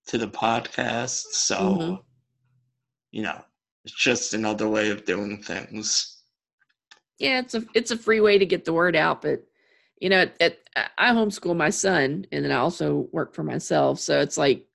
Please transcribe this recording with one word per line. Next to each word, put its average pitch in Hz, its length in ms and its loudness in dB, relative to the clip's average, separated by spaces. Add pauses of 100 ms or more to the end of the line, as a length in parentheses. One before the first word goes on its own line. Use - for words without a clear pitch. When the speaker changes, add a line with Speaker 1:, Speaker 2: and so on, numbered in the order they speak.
Speaker 1:
to - 100 -4
the 113 120 -2
podcast. 117 920 -4 (100)
So, - 240 0
Speaker 2:
Mm-hmm. 190 380 0 (1160)
Speaker 1:
you 107 120 -8
know, 87 200 -6 (420)
it's - 100 -18
just - 380 0
another 107 360 -2
way 107 220 0
of 101 140 -6
doing 101 380 -4
things. - 800 -6 (960)
Speaker 2:
Yeah, 262 220 0
it's 247 160 -8
a, 220 80 -4 (100)
it's 247 160 0
a 226 80 -4
free 220 220 2
way 208 180 6
to 190 80 6
get 170 180 -2
the 160 80 -2
word 170 220 4
out, 156 280 2
but, 151 200 -2 (580)
you 185 100 -2
know, 190 80 6
at, - 180 2 (400)
at, - 220 -2
I 240 140 4
homeschool 202 440 0
my 180 140 2
son, 170 600 0
and 143 120 -2
then 143 60 -2
I 135 60 0
also 147 560 0
work 160 200 -4
for 160 120 -8
myself. 147 560 0
So 143 200 0
it's 143 160 -2
like, 143 380 2